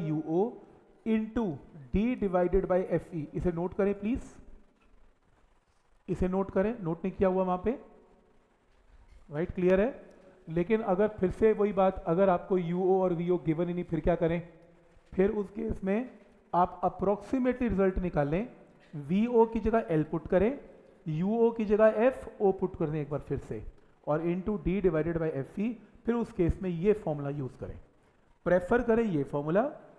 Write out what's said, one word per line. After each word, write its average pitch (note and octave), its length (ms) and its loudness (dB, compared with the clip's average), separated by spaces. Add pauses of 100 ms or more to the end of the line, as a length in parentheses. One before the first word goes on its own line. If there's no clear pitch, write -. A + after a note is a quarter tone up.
यूओ D#3+ 500 -2 (540)
into A3 380 0 (500)
D G3+ 100 2 (160)
divided F3+ 440 2
by F3+ 120 2
एफ़ई। E3+ 560 -4
इसे F3+ 180 -2
note E3+ 220 -6
करें G3+ 260 0
please, A3+ 220 -4 (1900)
इसे F#3 180 0
note F#3+ 240 -2
करें, G#3 300 0
Note E3 240 -6
नहीं F#3 60 -4
किया F#3+ 180 2
हुआ F#3 140 0
वहां F3+ 140 -2
पे, G3+ 140 -2 (1600)
Right, D#3 200 -4
clear F#3 300 4
है। - 320 -4 (360)
लेकिन F3 320 0
अगर G#3 260 2
फिर F#3+ 240 -2
से A3 220 4
वही G#3 200 0
बात, F#3+ 340 2
अगर F#3 220 4
आपको F3+ 280 0
यूओ F3+ 440 2
और F#3 120 2
वीओ F3 240 0
गिवन D#3+ 300 0
ही F3 60 -4
नहीं, F3 100 -4
फिर E3 160 -4
क्या E3+ 160 2
करें? E3+ 340 -2 (640)
फिर F#3+ 180 4
उस G#3 200 -4
case A3 320 -6
में G#3+ 260 -2 (440)
आप F3+ 300 0
approximately A#3+ 840 0
result F#3 300 2
निकालें, E3+ 500 0 (480)
वीओ G#3+ 500 2
की A3+ 140 -2
जगह A3 300 2
एल D#3 140 2
पुट D#3+ 240 -6
करें, G#3 320 2 (480)
यूओ G#3 440 2
की A3+ 140 -4
जगह G#3+ 320 6
एफ़ओ A3 540 2
पुट F#3 240 -4
कर D#3 140 -2
दें D3+ 120 -4
एक C#3 80 -8
बार C#3+ 100 -4
फिर C#3 180 -6
से, A2 280 -10 (420)
और D3+ 140 0
into F3+ 360 -2 (100)
D F#3+ 140 0
divided D#3+ 340 0
by D#3+ 180 -2
एफ़ई, G3 440 -4 (280)
फिर A#3 100 2
उस A#3 160 -2
case E3+ 300 0
में F#3 80 -4
ये F3+ 240 2
formula D3 360 -4
use C#3 280 -8
करें, F2+ 220 -12 (640)
प्रेफर F3+ 360 4
करें A#3 220 2
ये D#3+ 200 0
फॉर्मूला। D#3 460 0 (300)